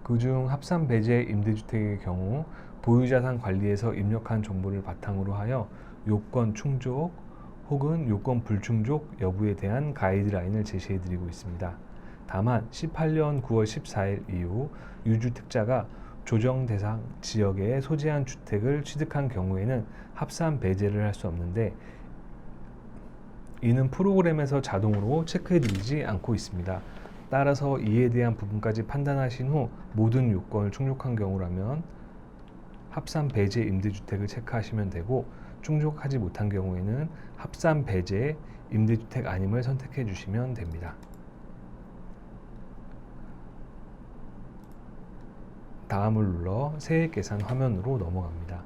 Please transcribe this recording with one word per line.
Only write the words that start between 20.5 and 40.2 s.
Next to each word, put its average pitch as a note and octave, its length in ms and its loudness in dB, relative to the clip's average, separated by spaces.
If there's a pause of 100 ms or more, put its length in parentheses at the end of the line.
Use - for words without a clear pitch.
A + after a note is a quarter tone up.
배제를 G2+ 460 4
할 G2+ 80 2
수 - 140 -4
없는데, F2+ 460 0 (1900)
이는 C3 300 6
프로그램에서 D#3+ 680 4
자동으로 G#2+ 640 2
체크해드리지 C3+ 800 2
않고 G#2 280 0
있습니다. F#2 480 -2 (480)
따라서 C#3 500 4
이에 A#2 300 6
대한 A#2 260 4
부분까지 G#2+ 520 0
판단하신 C#3 640 0
후 C#3+ 200 2 (240)
모든 A2+ 380 6
요건을 G2+ 400 0
충족한 C3 440 -2
경우라면 G2 680 0 (1040)
합산 D#3 380 -2
배제 G#2+ 340 4
임대주택을 G2+ 680 0
체크하시면 G#2+ 600 -2
되고, G2 360 0 (360)
충족하지 D3+ 580 0
못한 G2+ 300 0
경우에는 G2 600 0 (260)
합산 D#3 500 0
배제 G#2 520 0 (340)
임대주택 A2+ 560 2
아님을 F#2+ 340 0
선택해 C3 440 -2
주시면 A2 480 -2